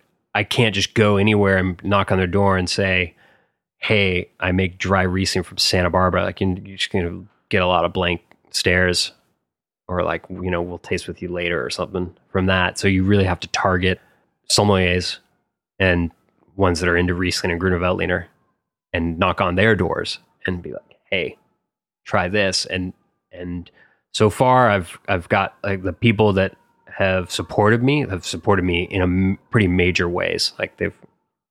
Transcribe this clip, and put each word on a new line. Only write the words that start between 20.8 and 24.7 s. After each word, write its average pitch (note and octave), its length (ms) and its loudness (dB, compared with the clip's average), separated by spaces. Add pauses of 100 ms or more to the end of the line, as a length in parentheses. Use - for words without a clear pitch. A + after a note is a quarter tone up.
"Hey, F2+ 280 -4 (680)
try F2+ 240 0
this." G2 380 0
And, F#2 260 -6 (400)
and F2+ 360 -10 (440)
so G#2+ 180 4
far, B2+ 400 4